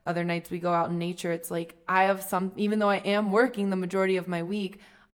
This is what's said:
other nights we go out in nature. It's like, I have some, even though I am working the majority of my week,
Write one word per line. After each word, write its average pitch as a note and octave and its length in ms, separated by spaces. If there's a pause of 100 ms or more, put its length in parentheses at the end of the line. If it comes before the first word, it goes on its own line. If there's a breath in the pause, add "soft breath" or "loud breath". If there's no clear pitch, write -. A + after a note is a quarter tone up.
other E3+ 160
nights E3+ 260
we F3+ 80
go F3 160
out E3+ 160
in E3+ 80
nature. F3 340
It's E3 200
like, E3+ 240 (120)
I F#3+ 180
have F#3+ 180
some, F#3+ 320
even G#3 240
though G3+ 100
I G3 80
am G3+ 340
working G3+ 380
the F#3+ 60
majority F#3+ 420
of F3 100
my E3+ 140
week, F#3+ 380 (360 soft breath)